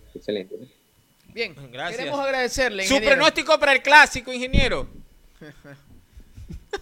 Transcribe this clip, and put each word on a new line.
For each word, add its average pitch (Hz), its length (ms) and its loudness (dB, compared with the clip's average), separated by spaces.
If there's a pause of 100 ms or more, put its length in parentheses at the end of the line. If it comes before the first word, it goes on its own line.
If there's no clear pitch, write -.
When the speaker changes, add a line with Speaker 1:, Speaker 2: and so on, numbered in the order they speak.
(140)
Speaker 1:
excelente, 196 440 -10
¿no? 247 80 -18 (680)
Speaker 2:
Bien, 202 200 -10 (160)
Speaker 3:
Gracias. 160 280 -10
Speaker 2:
queremos 277 220 -6
agradecerle, 247 640 -2
Speaker 3:
Su 226 80 2
Speaker 2:
ingeniero. 277 220 4
Speaker 3:
pronóstico 302 440 2
para 285 140 2
el 254 80 -2
clásico, 277 500 4
ingeniero. 247 540 0 (540)
<laughs> 143 420 -20 (1000)